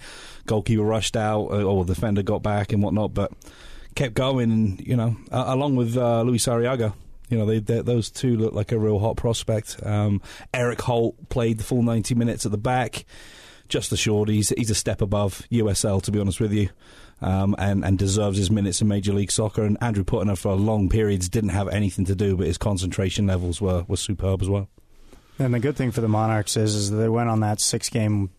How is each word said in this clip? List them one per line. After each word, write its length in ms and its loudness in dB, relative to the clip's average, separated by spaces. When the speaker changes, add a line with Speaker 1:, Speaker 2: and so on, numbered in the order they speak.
Speaker 1:
Goalkeeper 340 2
rushed 340 0
out, 360 0
uh, 120 0
or 220 2
the 80 0
defender 300 0
got 180 -2
back 320 0
and 80 2
whatnot, 320 0
but 180 -2
kept 220 -4
going. 360 2
And, 300 2
you 140 -2
know, 200 0
uh, 160 -2
along 280 0
with, 200 0
uh, 280 2
Luis 240 2
Arriaga, 460 0
you 80 0
know, 80 2
they, 140 2
they, 220 0
those 280 0
two 280 0
look 160 0
like 180 -2
a 80 0
real 180 2
hot 200 0
prospect. 680 -2
Um, 340 0
Eric 300 -2
Holt 480 -2
played 300 0
the 40 -6
full 200 0
ninety 320 0
minutes 320 0
at 40 -2
the 60 0
back. 480 -2
Just 240 -2
assured, 380 2
he's, 200 2
he's 220 -2
a 40 0
step 240 -2
above 520 0
U 180 2
S 160 0
L, 160 2
to 100 -6
be 80 2
honest 200 0
with 120 2
you, 180 2
um, 380 2
and, 260 0
and 140 2
deserves 400 0
his 100 0
minutes 320 0
in 60 4
Major 260 0
League 180 0
Soccer. 320 0
And 160 2
Andrew 240 0
Putner, 320 0
for 200 -2
long 340 2
periods, 400 2
didn't 220 0
have 160 -2
anything 380 0
to 100 0
do, 200 2
but 120 0
his 100 -2
concentration 680 -2
levels 340 0
were, 260 0
were 80 -2
superb 460 -2
as 80 0
well. 180 0
Speaker 2:
And 160 2
the 60 2
good 180 0
thing 140 0
for 100 -2
the 80 2
Monarchs 480 0
is, 180 2
is 160 0
they 160 2
went 220 2
on 100 2
that 220 0
six-game 760 0